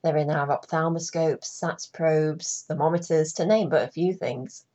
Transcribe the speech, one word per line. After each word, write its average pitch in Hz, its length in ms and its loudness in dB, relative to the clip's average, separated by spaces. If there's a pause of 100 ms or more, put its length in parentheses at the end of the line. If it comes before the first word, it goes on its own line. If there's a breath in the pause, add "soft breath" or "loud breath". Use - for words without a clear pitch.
they're 156 160 2
in 147 120 0
our 147 180 0
ophthalmoscopes, 165 1080 -2
sats 170 320 -6
probes, 156 800 0
thermometers, 160 640 2
to 170 140 -2
name 214 240 4
but - 180 2
a - 40 -14
few 175 200 0
things. 127 640 -8